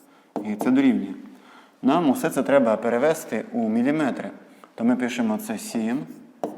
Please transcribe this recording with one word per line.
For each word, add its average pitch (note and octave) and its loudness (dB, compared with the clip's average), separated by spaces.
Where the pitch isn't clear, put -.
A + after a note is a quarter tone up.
І G#2 -4
це B2 0
дорівнює. A2 4
Нам D3 2
усе D#3+ 0
це D3 0
треба B2 4
перевести A#2+ 0
у A2+ 0
міліметри. A#2+ 0
То A2+ -4
ми A#2+ 4
пишемо A#2 -2
це G#2+ -6
сім, A#2 -4